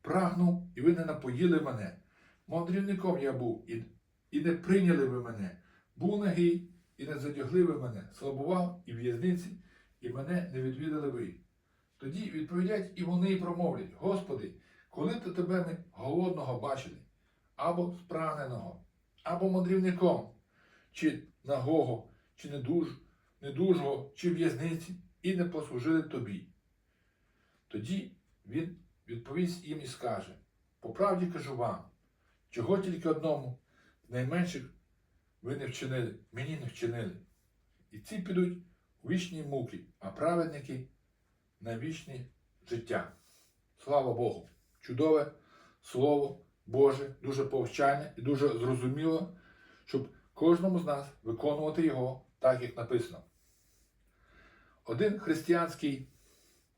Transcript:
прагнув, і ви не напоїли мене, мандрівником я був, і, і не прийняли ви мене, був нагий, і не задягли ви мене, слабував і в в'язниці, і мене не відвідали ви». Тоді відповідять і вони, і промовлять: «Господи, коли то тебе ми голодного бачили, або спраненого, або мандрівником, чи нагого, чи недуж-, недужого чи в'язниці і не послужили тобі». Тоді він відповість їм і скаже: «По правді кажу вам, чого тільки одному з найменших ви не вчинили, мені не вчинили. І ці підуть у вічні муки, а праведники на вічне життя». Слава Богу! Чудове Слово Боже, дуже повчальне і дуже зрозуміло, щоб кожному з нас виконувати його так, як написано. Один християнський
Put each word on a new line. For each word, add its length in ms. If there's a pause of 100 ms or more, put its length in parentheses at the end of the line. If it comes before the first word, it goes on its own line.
прагнув, 720
і 60
ви 120
не 120
напоїли 560
мене, 380 (480)
мандрівником 720
я 140
був, 380
і, 140 (460)
і 100
не 120
прийняли 520
ви 180
мене, 400 (340)
був 280
нагий, 460 (260)
і 100
не 120
задягли 440
ви 160
мене, 360
слабував 720
і 60
в 40
в'язниці, 600 (420)
і 80
мене 460
не 80
відвідали 460
ви». 260 (640)
Тоді 320
відповідять 680
і 80
вони, 280
і 40
промовлять: 640
«Господи, 560 (360)
коли 240
то 160
тебе 360
ми 100 (160)
голодного 680
бачили, 360 (600)
або 360
спраненого, 920 (380)
або 280
мандрівником, 800 (640)
чи 300 (220)
нагого, 680 (240)
чи 160
недуж-, 460 (480)
недужого 720
чи 140
в'язниці 640 (280)
і 140
не 80
послужили 580
тобі». 440 (1200)
Тоді 480 (300)
він 300 (320)
відповість 560
їм 160
і 60
скаже: 480 (460)
«По 120
правді 340
кажу 300
вам, 280 (640)
чого 280
тільки 300
одному 500 (500)
з 20
найменших 520 (800)
ви 140
не 100
вчинили, 480 (180)
мені 240
не 100
вчинили. 500 (760)
І 80
ці 200
підуть 400 (440)
у 60
вічні 340
муки, 380 (180)
а 120
праведники 760 (720)
на 180
вічне 480 (420)
життя». 440 (680)
Слава 340
Богу! 360 (320)
Чудове 520 (500)
Слово 580 (260)
Боже, 560
дуже 220
повчальне 720
і 60
дуже 260
зрозуміло, 880 (480)
щоб 240 (260)
кожному 440
з 60
нас 220 (160)
виконувати 600
його 440 (120)
так, 240
як 140
написано. 480 (1600)
Один 340
християнський 880 (680)